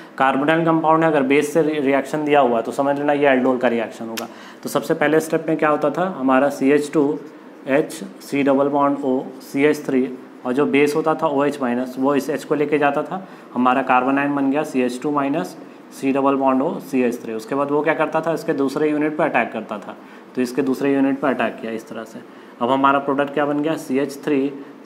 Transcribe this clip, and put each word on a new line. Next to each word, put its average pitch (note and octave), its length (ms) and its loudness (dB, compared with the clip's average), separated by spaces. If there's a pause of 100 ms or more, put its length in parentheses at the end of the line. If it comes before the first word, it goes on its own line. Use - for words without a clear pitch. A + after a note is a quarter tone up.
(180)
carbonyl D3 460 2
compound D#3+ 400 4
है, D#3+ 60 4
अगर D3 140 2
base D3 280 2
से E3 100 4
रि-, D3+ 180 -2
reaction C#3 440 0
दिया D3 160 4
हुआ A#2+ 160 4
है, A2+ 60 2
तो A#2+ 100 -6
समझ C#3 260 0
लेना D3 140 2
ये C#3+ 160 2
एल्डोल C3 300 4
का B2 100 0
reaction A2+ 400 -4
होगा। A2+ 200 -8 (340)
तो B2 60 -10
सबसे C#3+ 260 -2
पहले D#3 260 2
step D#3 280 -2
में D#3+ 80 0
क्या D#3 120 2
होता D3 240 2
था F3+ 160 -2 (100)
हमारा, C3 320 2
सी C3+ 200 0
एच D3 220 2
टू D3+ 260 2 (500)
एच D3 240 0 (280)
सी C#3+ 220 -2
double C#3 260 4
bond C#3+ 320 2
O C3 180 0 (240)
सी C#3 220 0
एच D3 220 2
थ्री, C3 200 2 (400)
और B2+ 60 0
जो C#3+ 140 2
बेस D3 300 2
होता D#3 180 0
था D#3 140 0
ओएच C#3+ 340 0
माइनस, B2+ 360 -2
वो C3+ 160 2
इस C#3 160 0
एच C#3 140 -6
को D#3 100 -2
लेके D3 240 0
जाता C#3+ 240 0
था, F#3 240 -10 (280)
हमारा B2+ 300 2
कार्बोनाइन C3+ 520 2
बन C#3 140 2
गया D3 140 0
सी C#3 180 -2
एच B2 200 -2
टू D3+ 100 -2
माइनस D3 440 -2 (360)
सी C3+ 200 -2
double C#3 240 2
बॉन्ड C3 260 2
O F3+ 180 -2
सी C3 220 0
एच A#2+ 200 0
थ्री। A2+ 120 -8
उसके A2 200 -6
बाद C#3 160 0
वो D3 120 2
क्या D#3 120 0
करता D#3 260 0
था, E3 120 -2
इसके D3+ 220 -2
दूसरे C#3 360 0
unit D3+ 260 -2
पर E3+ 80 0
अटैक B2+ 280 0
करता G#2+ 260 -8
था, G#2 180 -14 (380)
तो B2+ 80 -2
इसके B2 200 -2
दूसरे C3+ 320 0
unit C3+ 260 2
पर D3 80 0
attack A#2 280 -2
किया A2+ 160 -10
इस A2 160 -10
तरह A#2 160 -12
से। A#2 140 -18 (420)
अब A#2+ 100 0
हमारा C#3 300 4
product C#3 340 -2
क्या D3 120 0
बन D3 140 -2
गया, D#3 160 0
सी C3 220 -4
एच C#3 260 -2
थ्री C#3+ 280 0 (340)